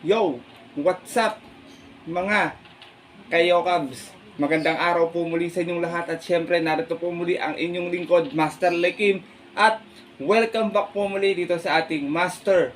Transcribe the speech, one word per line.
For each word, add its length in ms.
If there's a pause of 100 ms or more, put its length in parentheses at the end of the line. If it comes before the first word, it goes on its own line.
Yo! 320 (400)
What's 400
up, 240 (640)
mga 480 (720)
Kayokabs? 880 (240)
Magandang 400
araw 320
po 160
muli 240
sa 160
inyong 160
lahat 320
at 80
syempre 400
narito 320
po 160
muli 240
ang 240
inyong 320
lingkod, 400
Master 400
Lekim. 560 (320)
At 240 (400)
welcome 480
back 240
po 160
muli 240
dito 240
sa 240
ating 240
Master 680